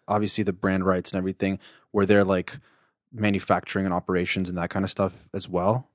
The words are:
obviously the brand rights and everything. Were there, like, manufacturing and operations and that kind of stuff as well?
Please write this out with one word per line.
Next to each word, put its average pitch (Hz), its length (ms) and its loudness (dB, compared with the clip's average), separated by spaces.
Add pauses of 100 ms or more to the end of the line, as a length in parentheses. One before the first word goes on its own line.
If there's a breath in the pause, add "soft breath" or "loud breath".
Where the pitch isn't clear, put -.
obviously 104 380 0
the 95 80 0
brand 95 320 0
rights 92 280 0
and 98 60 -4
everything. 95 400 -2 (340 soft breath)
Were 101 120 2
there, 101 200 6
like, 92 340 -2 (580)
manufacturing 98 680 0
and 92 80 0
operations 90 540 -2
and 90 100 -6
that 87 120 -2
kind 98 140 -2
of 95 60 -2
stuff - 420 -4
as 95 160 -8
well? 95 460 0